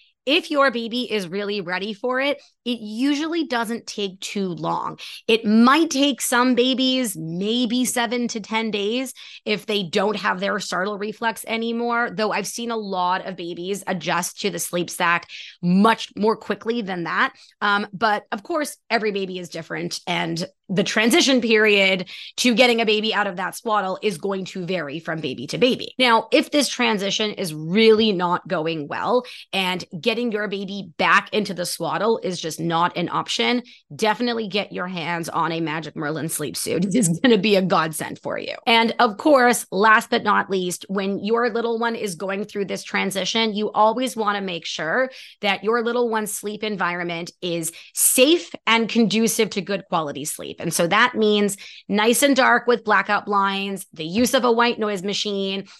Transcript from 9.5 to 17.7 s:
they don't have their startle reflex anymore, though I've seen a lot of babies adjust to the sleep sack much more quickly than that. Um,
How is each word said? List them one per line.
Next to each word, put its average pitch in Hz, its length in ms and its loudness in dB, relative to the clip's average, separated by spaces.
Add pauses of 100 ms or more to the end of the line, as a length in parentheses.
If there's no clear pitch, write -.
they 208 180 0
don't 196 340 0
have 190 220 -2
their 196 220 -2
startle 190 380 -4
reflex 220 480 -4
anymore, 233 680 -2
though 202 200 -2
I've 196 140 -2
seen 233 240 -8
a 233 60 -4
lot 185 500 -2
of 185 80 -8
babies 175 520 -6
adjust 175 560 -2
to 202 80 0
the 170 80 -6
sleep 175 320 -4
sack 170 360 0 (360)
much 196 520 4
more 214 220 2
quickly 220 460 -4
than 180 220 -4
that. 196 280 0 (300)
Um, 202 320 2